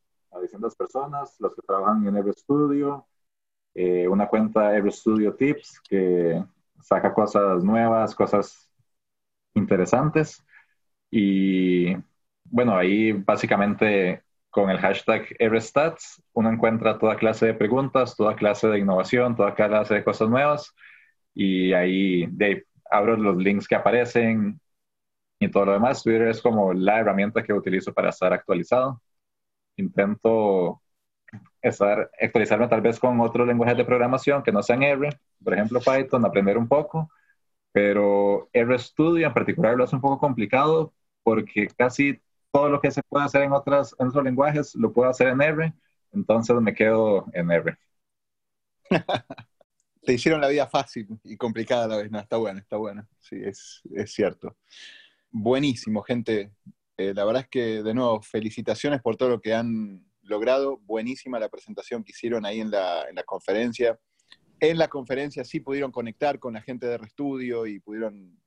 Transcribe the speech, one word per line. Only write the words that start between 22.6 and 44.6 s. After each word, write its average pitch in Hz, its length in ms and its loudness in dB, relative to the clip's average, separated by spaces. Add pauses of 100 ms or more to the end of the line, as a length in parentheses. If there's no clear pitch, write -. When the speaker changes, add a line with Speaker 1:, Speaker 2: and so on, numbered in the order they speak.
Speaker 1:
abro 104 260 2
los 101 220 2
links 98 280 0
que 110 100 2
aparecen 113 840 0 (800)
y 104 100 0
todo 101 180 2
lo 98 60 4
demás. 120 300 0
Twitter 113 260 2
es 113 120 -2
como 104 320 2
la 98 280 2
herramienta 104 420 -2
que 107 100 -4
utilizo 95 400 -2
para 92 180 0
estar 92 220 0
actualizado. 123 680 -2 (760)
Intento 98 1080 0 (800)
estar, 104 500 0 (100)
actualizarme 117 480 2
tal 113 120 2
vez 113 180 0
con 123 220 2
otros 117 260 2
lenguajes 120 300 2
de 123 80 0
programación 127 580 0
que 110 100 0
no 101 100 0
sean 123 200 2
R, 143 280 0 (320)
por 107 120 -2
ejemplo 113 260 0
Python, 131 440 2
aprender 98 320 2
un 117 120 0
poco, 151 420 -2 (600)
pero 101 840 2
RStudio 127 720 2
en 131 80 -4
particular 110 420 0
lo 123 80 2
hace 135 120 -2
un 131 40 -4
poco 139 180 0
complicado 143 760 0 (280)
porque 107 540 0
casi 131 440 0 (300)
todo 143 200 2
lo 143 100 0
que 143 100 0
se 135 120 -6
puede 143 240 -2
hacer 139 160 2
en 139 100 0
otras, 139 460 0
en 127 100 0
otros 135 160 0
lenguajes 139 500 0